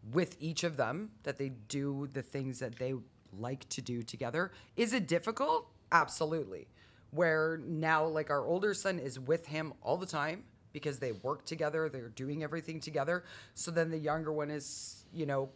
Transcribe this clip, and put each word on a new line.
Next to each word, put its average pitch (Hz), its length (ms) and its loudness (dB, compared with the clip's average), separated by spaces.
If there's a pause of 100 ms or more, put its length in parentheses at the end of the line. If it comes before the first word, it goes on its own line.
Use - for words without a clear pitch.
(120)
with 170 280 2
each 160 240 -2
of 165 120 0
them 139 340 0 (120)
that 139 160 -4
they 139 100 -2 (200)
do 139 440 -2
the 135 100 -4
things 131 360 -4
that 120 200 -6
they 131 160 0 (440)
like 123 320 -4
to - 100 -4
do 120 220 -2
together. 127 480 -2 (260)
Is 226 160 4
it 226 160 2
difficult? 240 600 2 (240)
Absolutely. 151 760 2 (440)
Where 160 520 4
now, 160 420 4
like, 156 240 0
our 139 140 4
older 190 300 2
son 190 240 0
is 131 200 -6
with 139 280 0
him 156 340 -2
all 139 160 2
the 185 100 -4
time 160 380 -2 (280)
because 143 280 -2
they 127 120 0
work 123 340 -2
together, 156 420 0
they're 123 220 -8
doing 143 340 -4
everything 160 340 -4
together. 156 460 0 (300)
So - 180 -4
then 165 180 4
the 160 80 0
younger 156 340 0
one 147 180 0
is, - 640 -6
you 156 140 -2
know 139 300 2